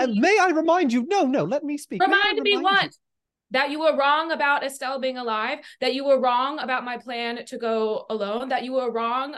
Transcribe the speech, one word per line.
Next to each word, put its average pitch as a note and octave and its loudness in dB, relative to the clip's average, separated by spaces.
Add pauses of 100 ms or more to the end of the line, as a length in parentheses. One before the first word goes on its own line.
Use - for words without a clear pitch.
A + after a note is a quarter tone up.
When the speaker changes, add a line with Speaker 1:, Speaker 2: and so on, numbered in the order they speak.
Speaker 1:
please G#3+ 0
Speaker 2:
may G4 6
I F#4 6
remind E4 4
you, A#3+ 0
no, F#4+ 2
no, B3+ 2
let B3 -2
me D4 -6
speak. - -10
May F#4 6
I - 0
Speaker 1:
Remind G#4 2
me G4+ 2
Speaker 2:
remind - -
you F#4 -2
Speaker 1:
what? F#4+ 2 (680)
That C#4+ 2
you D4+ -6
were D#4 2
wrong D4+ 2
about C#4+ 0
Estelle C4+ -6
being B3+ -4
alive, A#3+ -4 (200)
that B3+ 0
you C4+ -4
were C4+ 4
wrong B3+ 0
about B3+ -4
my B3 -8
plan A#3 -8
to B3+ -14
go A3 -2
alone, A3 -4
that B3 -2
you B3+ -8
were B3+ -2
wrong B3 -4